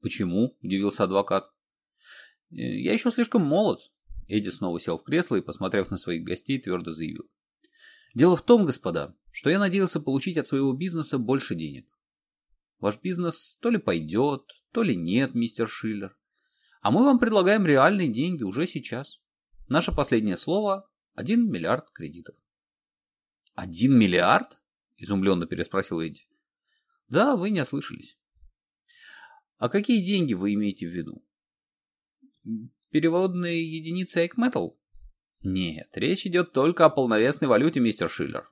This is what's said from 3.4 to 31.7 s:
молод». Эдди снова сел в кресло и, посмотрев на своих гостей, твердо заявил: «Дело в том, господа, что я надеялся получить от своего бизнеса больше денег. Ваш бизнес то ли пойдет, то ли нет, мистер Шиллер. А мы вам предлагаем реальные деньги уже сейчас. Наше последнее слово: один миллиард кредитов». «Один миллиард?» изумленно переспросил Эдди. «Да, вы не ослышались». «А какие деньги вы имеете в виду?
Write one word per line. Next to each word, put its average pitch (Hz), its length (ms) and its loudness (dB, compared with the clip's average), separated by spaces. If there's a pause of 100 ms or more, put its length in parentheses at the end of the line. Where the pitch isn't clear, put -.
молод». 156 500 0 (360)
Эдди 101 220 -2
снова 87 280 -6
сел 82 180 -4
в - 60 -12
кресло 151 340 -2
и, 92 60 0
посмотрев 95 480 -4
на 95 60 -6
своих 85 260 -6
гостей, 127 380 -6
твердо 87 320 -6
заявил: 80 360 -10 (840)
«Дело 165 220 6
в - 60 -6
том, 233 220 8
господа, 82 520 -4 (160)
что - 180 -2
я 185 80 2
надеялся 190 400 0
получить 147 400 -2
от - 80 -4
своего 135 260 0
бизнеса 156 460 -4
больше 123 380 -2
денег. 73 320 -10 (920)
Ваш 104 220 -4
бизнес 175 600 -6
то 233 100 0
ли 226 80 0
пойдет, 101 760 -2 (180)
то 226 140 -2
ли 151 100 2
нет, 92 400 0
мистер 117 340 -2
Шиллер. 104 480 -8 (640)
А - 120 0
мы 214 120 6
вам 277 140 6
предлагаем 208 480 4
реальные 160 420 6
деньги 139 360 -2
уже 123 240 -2
сейчас. - 520 -10 (460)
Наше 170 240 0
последнее 110 460 0
слово: 196 520 -2 (260)
один 214 360 0
миллиард 98 400 -2
кредитов». 80 460 -16 (1200)
«Один 101 400 2
миллиард?» 98 640 4 (380)
изумленно 92 480 0
переспросил 87 540 -4
Эдди. - 280 -10 (800)
«Да, 233 260 2
вы 196 160 -2
не 190 100 0
ослышались». - 560 -8 (1400)
«А 120 120 -2
какие 202 360 2
деньги 175 280 0
вы 98 220 0
имеете 101 320 -2
в 85 60 -10
виду? 82 320 -10 (1700)